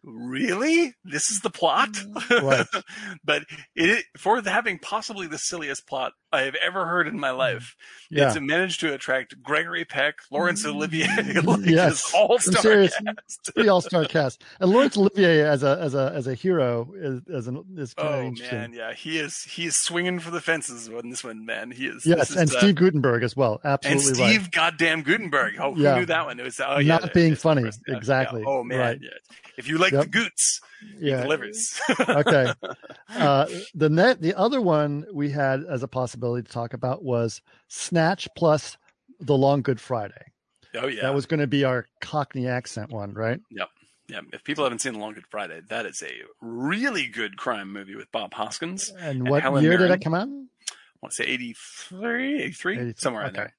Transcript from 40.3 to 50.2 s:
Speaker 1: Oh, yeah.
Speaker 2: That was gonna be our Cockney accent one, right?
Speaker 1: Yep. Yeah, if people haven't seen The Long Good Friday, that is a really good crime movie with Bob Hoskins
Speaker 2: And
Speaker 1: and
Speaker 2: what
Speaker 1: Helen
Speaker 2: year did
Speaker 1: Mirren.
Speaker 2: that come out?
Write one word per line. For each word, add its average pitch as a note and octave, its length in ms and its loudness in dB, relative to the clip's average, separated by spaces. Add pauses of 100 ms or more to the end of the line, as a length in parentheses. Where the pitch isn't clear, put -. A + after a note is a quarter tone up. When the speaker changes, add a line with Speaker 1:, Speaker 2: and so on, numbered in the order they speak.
Speaker 1:
Oh, A#2+ 100 -6
yeah. A#2+ 160 -6
Speaker 2:
That C3+ 120 0
was C#3 120 -2
gonna D3 220 0
be C#3 160 2
our B2+ 220 0 (140)
Cockney C#3 460 -4
accent B2 460 -6
one, G2+ 220 -8
right? A2+ 260 -2 (100)
Speaker 1:
Yep. F#2+ 180 -8 (400)
Yeah, F#2+ 120 -12 (120)
if - 120 -18
people D3 200 -4
haven't A#2+ 160 -2
seen C3 120 -4
The A2 80 -10
Long G#2+ 140 -10
Good F#2+ 120 -20
Friday, F2 420 -10
that A2+ 180 -6
is D#2+ 160 -10
a B1 200 -12 (180)
really D3+ 680 -4
good G#2+ 280 -6
crime G2+ 360 -6
movie G2 240 -14
with - 160 -18
Bob A2 220 -8
Hoskins E3 560 -8
Speaker 2:
And F#3 100 -20 (220)
Speaker 1:
and B2 60 -2
Speaker 2:
what C#3+ 140 4
Speaker 1:
Helen C#3 220 2
Speaker 2:
year D#3+ 80 6
did F3+ 80 4
Speaker 1:
Mirren. F3+ 180 6
Speaker 2:
that G3 60 -8
come D#3+ 100 0
out? G3+ 140 -2